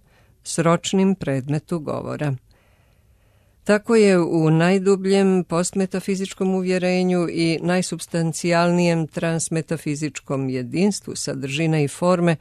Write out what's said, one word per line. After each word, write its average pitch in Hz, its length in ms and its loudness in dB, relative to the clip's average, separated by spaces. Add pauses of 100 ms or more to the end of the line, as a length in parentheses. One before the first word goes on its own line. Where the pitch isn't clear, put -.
(440)
sročnim 180 720 0
predmetu 143 640 -4
govora. 131 560 -6 (1300)
Tako 208 320 0
je 196 240 6
u 160 300 2
najdubljem 190 920 2
postmetafizičkom 190 1120 -2
uvjerenju 180 760 0
i 165 300 0
najsubstancijalnijem 170 1500 0
transmetafizičkom 156 1400 -4
jedinstvu 131 640 -2
sadržine 143 680 -2
i 139 40 0
forme 175 540 0